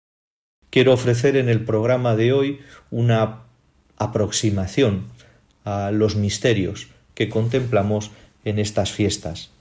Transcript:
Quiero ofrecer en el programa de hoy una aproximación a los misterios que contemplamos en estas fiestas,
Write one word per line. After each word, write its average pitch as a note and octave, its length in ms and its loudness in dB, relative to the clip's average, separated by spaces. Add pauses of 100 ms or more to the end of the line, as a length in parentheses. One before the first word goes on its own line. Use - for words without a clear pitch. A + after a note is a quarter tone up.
(680)
Quiero B2+ 240 6
ofrecer B2 420 2
en B2 140 2
el A2 160 0
programa A#2+ 500 0
de A#2 160 2
hoy C#3 280 0 (320)
una A#2 500 0 (560)
aproximación G2+ 1080 0 (580)
a G2+ 260 -4
los G#2+ 240 2
misterios G2+ 760 -2 (260)
que A2 120 -2
contemplamos A2 840 -2 (340)
en G#2 140 -2
estas G2+ 320 -2
fiestas, - 580 -4 (120)